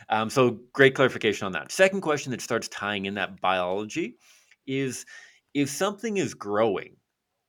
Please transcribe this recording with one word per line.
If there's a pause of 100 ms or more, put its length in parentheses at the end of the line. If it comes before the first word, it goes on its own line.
Um,
so (140)
great
clarification
on
that.
Second
question
that
starts
tying
in
that
biology (500)
is, (480)
if
something
is
growing, (520)